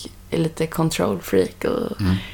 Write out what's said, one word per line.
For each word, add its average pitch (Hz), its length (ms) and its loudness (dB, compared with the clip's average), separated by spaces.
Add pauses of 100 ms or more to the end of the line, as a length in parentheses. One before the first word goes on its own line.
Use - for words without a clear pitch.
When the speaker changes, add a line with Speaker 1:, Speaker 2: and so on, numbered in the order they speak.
(300)
Speaker 1:
är 165 80 -2
lite 160 300 0
control 165 540 0
freak - 440 2
och, - 360 -2
Speaker 2:
Mm. 92 140 4 (180)